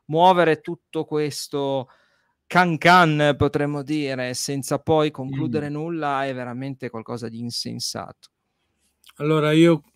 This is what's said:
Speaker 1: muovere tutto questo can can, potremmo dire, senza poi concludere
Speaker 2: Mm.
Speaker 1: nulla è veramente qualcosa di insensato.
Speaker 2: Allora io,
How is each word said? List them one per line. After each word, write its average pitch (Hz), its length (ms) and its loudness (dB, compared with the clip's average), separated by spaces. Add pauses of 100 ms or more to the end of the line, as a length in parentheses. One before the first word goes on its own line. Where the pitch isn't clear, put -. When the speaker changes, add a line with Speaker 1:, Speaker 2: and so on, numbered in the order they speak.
Speaker 1:
muovere 165 540 4
tutto 160 440 -8
questo 143 840 -4 (580)
can 175 320 2
can, 156 580 6
potremmo 147 460 -2
dire, 135 520 -4
senza 139 440 -6
poi 156 320 2
concludere 139 600 -6
Speaker 2:
Mm. - 20 -8
Speaker 1:
nulla 147 540 -4
è 135 80 -6
veramente 127 560 -10
qualcosa 117 380 -10
di 113 100 -14
insensato. 117 920 -10 (840)
Speaker 2:
Allora 151 360 0
io, 165 300 6 (140)